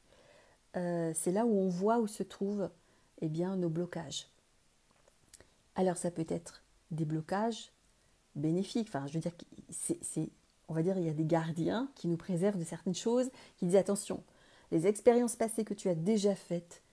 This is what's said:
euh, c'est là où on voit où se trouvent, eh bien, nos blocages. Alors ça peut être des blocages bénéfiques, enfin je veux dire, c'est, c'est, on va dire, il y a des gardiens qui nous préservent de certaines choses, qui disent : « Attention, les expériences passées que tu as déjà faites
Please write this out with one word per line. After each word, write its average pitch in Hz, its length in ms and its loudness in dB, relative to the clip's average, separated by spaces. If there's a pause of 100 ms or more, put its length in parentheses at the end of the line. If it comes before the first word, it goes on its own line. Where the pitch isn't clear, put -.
(760)
euh, 175 360 0
c'est 175 180 0
là 214 140 2
où 226 80 4
on 190 140 4
voit 196 320 2
où 220 80 2
se 208 160 -6
trouvent, 202 460 -4 (520)
eh 165 60 -2
bien, 175 300 -2
nos 175 120 0
blocages. 160 600 -6 (1500)
Alors 185 220 2
ça 175 140 -2
peut 160 180 -4
être - 340 -8 (280)
des 160 140 -2
blocages 185 640 -2 (640)
bénéfiques, 180 520 0
enfin 139 200 -4
je 139 60 -8
veux 165 60 -2
dire, 170 140 -4 (360)
c'est, - 320 -4
c'est, - 280 -4 (400)
on 160 40 -6
va 160 80 0
dire, 190 160 2
il 180 80 0
y 160 40 0
a 151 40 -2
des 156 120 0
gardiens 165 720 0
qui - 120 -6
nous 170 100 0
préservent 190 400 0
de 165 60 -4
certaines 170 320 -4
choses, 247 340 0 (280)
qui - 80 -2
disent : « 180 120 4
Attention, 190 460 0 (480)
les 165 160 4
expériences 233 480 6
passées 226 300 -2
que 208 80 -6
tu 202 160 -2
as 175 60 2
déjà 196 400 4
faites - 460 -8 (120)